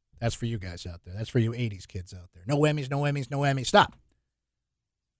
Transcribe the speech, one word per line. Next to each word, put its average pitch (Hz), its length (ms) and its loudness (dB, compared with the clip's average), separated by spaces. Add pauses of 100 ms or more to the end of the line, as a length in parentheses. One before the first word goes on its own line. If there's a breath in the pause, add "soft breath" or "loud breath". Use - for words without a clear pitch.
(200)
That's 117 160 -2
for 117 120 -6
you 117 100 -4
guys 90 300 -12
out 85 160 -14
there. 92 100 -14
That's 110 160 -8
for 127 100 2
you 113 140 4
eighties 113 320 -6
kids - 280 -12
out 90 200 -18
there. 85 140 -20
No 143 100 2
whammies, 147 320 2
no 139 100 -2
whammies, 143 300 -2
no 139 100 -4
whammies, 139 280 0
stop. - 280 6 (1200)